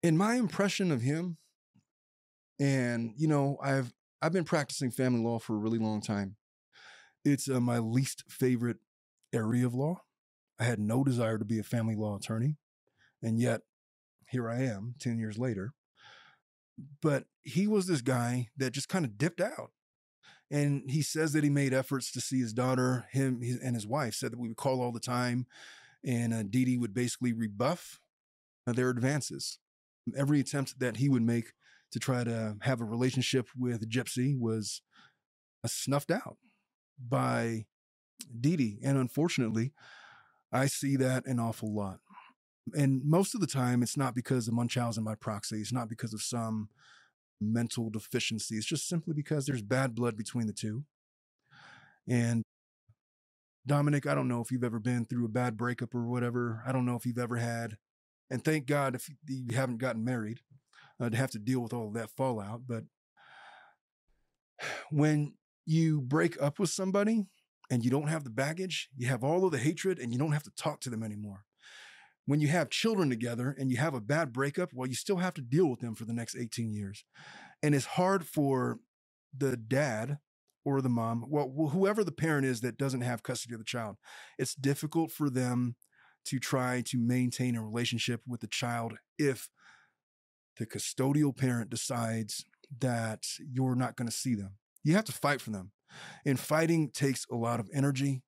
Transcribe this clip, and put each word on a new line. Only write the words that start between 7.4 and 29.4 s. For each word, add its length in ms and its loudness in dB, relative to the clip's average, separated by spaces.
uh, 100 2
my 200 2
least 500 0
favorite 480 2
area 320 2
of 80 0
law. 300 -2
I 60 0
had 120 2
no 260 2
desire 360 2
to 60 -2
be 120 0
a 60 -2
family 320 0
law 200 -2
attorney. 420 -2
And 160 2
yet, 220 2
here 220 -2
I 120 -2
am, 380 -4
ten 180 -2
years 220 -4
later. 340 -2
But 240 0
he 240 0
was 200 2
this 140 2
guy 560 0
that 140 0
just 180 -6
kinda 180 0
dipped 320 -2
out. 320 -4
And 400 2
he 100 2
says 320 0
that 100 4
he 60 6
made 240 4
efforts 380 0
to 100 -6
see 180 0
his 140 0
daughter. 580 2
Him, 300 0
he, 220 -2
and 120 0
his 120 -6
wife 260 -2
said 180 -4
that 80 -10
we 100 -4
would 80 -8
call 240 0
all 100 -2
the 80 -6
time. 480 0
And, 300 0
uh, 100 -2
Dee 220 2
Dee 120 2
would 160 -2
basically 400 0
rebuff, 680 -2
uh, 60 -2
their 160 2
advances. 680 -2